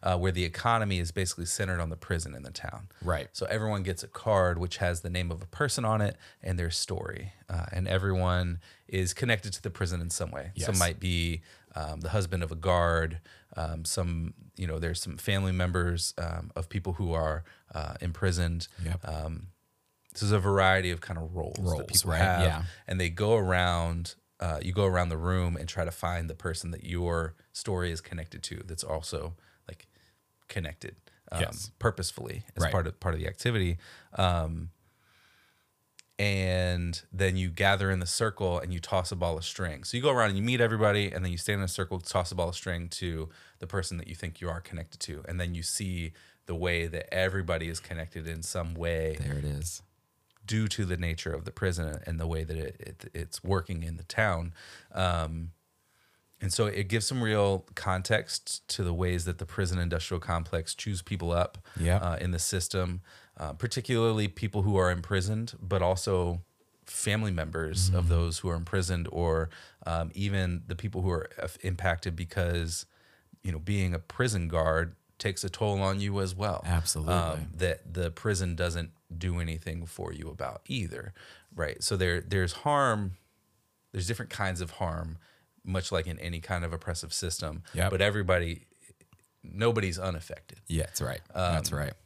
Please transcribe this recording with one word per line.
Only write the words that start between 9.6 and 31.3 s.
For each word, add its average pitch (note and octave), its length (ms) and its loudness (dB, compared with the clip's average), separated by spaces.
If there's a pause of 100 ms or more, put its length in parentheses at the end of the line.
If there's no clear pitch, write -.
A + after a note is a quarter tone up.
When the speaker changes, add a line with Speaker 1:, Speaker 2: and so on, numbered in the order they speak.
Speaker 1:
the G#2 80 -6
prison F2 300 -2
in E2+ 100 -4
some E2+ 220 -4
way. C#2+ 240 -8
Some F2+ 200 0
Speaker 2:
Yes. F#2 40 4
Speaker 1:
might F2 220 2
be, E2+ 400 2 (340)
um, D2+ 240 -4
the D#2+ 100 -4
husband F#2 320 0
of D#2+ 120 -4
a - 20 -8
guard. E2+ 640 4 (380)
Um, D#2+ 260 -4
some, E2+ 500 -2 (220)
you F#2+ 100 -4
know, D#2+ 140 -2
there's E2 220 -2
some E2 160 -8
family G2 340 2
members, F2 680 2
um, E2+ 380 -6
of E2 140 -4
people F#2+ 240 -2
who F2 180 0
are, D#2+ 320 0 (320)
uh, D#2 240 -6
imprisoned. E2+ 680 0 (120)
Speaker 2:
Yep. E2+ 240 -2
Speaker 1:
Um, D#2+ 420 -6 (680)
so - 120 -2
there's G2+ 60 4
a G#2 80 6
variety F#2+ 520 6
of E2 100 -4
kind E2 180 -6
of E2 160 -6
roles - 240 -4
Speaker 2:
Roles, F2 200 0
Speaker 1:
that C#2+ 100 -8
people - 220 2
Speaker 2:
right? D#2+ 100 4
Speaker 1:
have, F#2 220 6
Speaker 2:
Yeah. D#2+ 200 2 (240)
Speaker 1:
and F#2 120 -2
they F2 100 2
go G#2 260 2
around. F2 800 2 (260)
Uh, D#2+ 180 -2
you F#2 140 -2
go G2+ 120 4
around F2+ 240 4
the D#2+ 100 0
room F2 360 2
and E2 140 -6
try E2+ 160 -2
to E2 60 -4
find F2 360 -2
the D#2+ 60 -4
person E2+ 380 -6
that D#2+ 120 -8
your E2+ 520 0 (180)
story F2+ 380 -2
is E2 100 -6
connected E2+ 400 -10
to - 240 -8
that's E2 180 -8
also, D#2+ 520 -4 (320)
like, - 180 -18 (640)
connected, - 480 -8 (360)